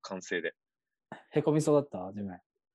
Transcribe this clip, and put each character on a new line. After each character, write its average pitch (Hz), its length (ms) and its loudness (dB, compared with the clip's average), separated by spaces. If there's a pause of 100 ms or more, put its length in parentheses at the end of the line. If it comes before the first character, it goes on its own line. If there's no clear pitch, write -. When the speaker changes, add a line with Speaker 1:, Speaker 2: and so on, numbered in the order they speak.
Speaker 1:
歓 92 200 -10
声 90 200 -4
で。 80 120 -4 (800)
Speaker 2:
へ 147 100 2
こ 156 100 2
み 151 100 4
そ 151 140 4
う - 0 -
だ 143 60 6
っ 143 80 -4
た？ 95 240 -10
地 101 80 -8
面。 92 180 -8 (360)